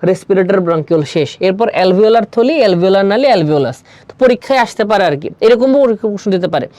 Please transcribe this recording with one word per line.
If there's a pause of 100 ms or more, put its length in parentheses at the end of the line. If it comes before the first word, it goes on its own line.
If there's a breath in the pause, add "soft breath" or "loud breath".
রেসপিরেটর
ব্রঙ্কিওল
শেষ।
এরপর
অ্যালভিওলার
থলি,
অ্যালভিওলার
নালী,
অ্যালভিওলাস। (260 soft breath)
তো
পরীক্ষায়
আসতে
পারে
আর
কি, (100)
এরকমও
পরীক্ষা
প্রশ্ন
দিতে
পারে (100)